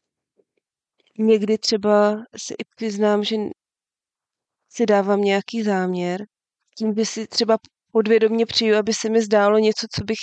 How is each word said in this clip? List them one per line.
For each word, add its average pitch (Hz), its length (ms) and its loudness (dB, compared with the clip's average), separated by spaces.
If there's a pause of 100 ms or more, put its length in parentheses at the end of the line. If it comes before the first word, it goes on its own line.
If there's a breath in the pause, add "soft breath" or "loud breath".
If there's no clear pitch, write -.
(1200)
někdy 220 400 2
třeba 208 680 0 (120)
si - 180 -12
i - 100 -12 (120)
přiznám, 208 480 0
že 214 120 -4 (1300)
si - 180 -2
dávám 202 340 2
nějaký 202 420 -2
záměr, 185 640 -4 (540)
tím, 220 180 -2
že 220 100 0
si 220 200 -10
třeba 220 320 0 (340)
podvědomě 226 540 2
přiju, 220 300 0
aby 214 180 0
se 220 160 -4
mi 226 120 2
zdálo 208 360 4
něco, 220 320 0
co - 140 -6
bych 214 180 -4